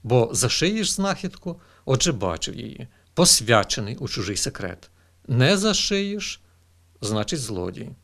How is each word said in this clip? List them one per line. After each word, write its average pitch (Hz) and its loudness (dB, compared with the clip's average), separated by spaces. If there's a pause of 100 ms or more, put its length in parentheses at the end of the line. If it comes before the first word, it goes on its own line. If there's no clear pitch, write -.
Бо 113 4
зашиєш 165 0
знахідку, 190 -6 (240)
отже, 131 2
бачив 92 -4
її, 127 -12 (260)
посвячений 113 4
у 127 -8
чужий 98 -4
секрет. - -8 (360)
Не 135 4
зашиєш, 202 -2 (600)
значить, 107 -2
злодій. 95 -6 (140)